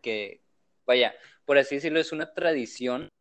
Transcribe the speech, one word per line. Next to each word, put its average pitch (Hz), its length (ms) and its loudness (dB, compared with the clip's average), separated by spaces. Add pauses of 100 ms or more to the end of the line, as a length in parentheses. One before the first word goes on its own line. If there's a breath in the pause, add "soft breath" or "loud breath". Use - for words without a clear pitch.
que, 107 380 -6 (460)
vaya, 123 280 4 (300 loud breath)
por 143 140 6
así 139 180 2
decirlo, 156 240 0
es 156 120 -4
una 151 220 -8
tradición 131 760 -2 (120)